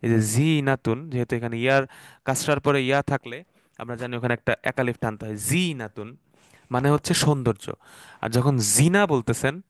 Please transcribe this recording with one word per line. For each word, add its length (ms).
এই 80
যে 80
জিনাতুন, 640
যেহেতু 260
এখানে 220
ইয়ার 260
কাসরার 340
পরে 240
ইয়া 180
থাকলে 360
আমরা 160
জানি 200
ওখানে 180
একটা 200
একালিফ 340
টানতে 280
হয়। 120
জিনাতুন 580
মানে 180
হচ্ছে 240
সৌন্দর্য। 520
আর 80
যখন 240
জিনা 340
বলতেছেন 460